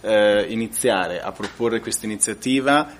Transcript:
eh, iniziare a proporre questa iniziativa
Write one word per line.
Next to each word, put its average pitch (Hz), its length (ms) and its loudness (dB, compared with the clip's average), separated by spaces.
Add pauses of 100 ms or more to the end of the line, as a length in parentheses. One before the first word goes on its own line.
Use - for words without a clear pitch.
eh, 104 480 4
iniziare 107 680 -2
a 98 120 -6
proporre 113 480 -4
questa - 260 -6
iniziativa 131 920 0